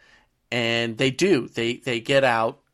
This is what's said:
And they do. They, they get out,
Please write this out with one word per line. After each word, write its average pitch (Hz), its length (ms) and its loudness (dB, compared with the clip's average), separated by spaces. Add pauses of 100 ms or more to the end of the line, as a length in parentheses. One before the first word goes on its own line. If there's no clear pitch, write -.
(520)
And 117 460 -2
they 135 140 0
do. 160 360 2
They, 117 300 -4
they 117 240 -6
get 135 240 2
out, 117 340 0 (140)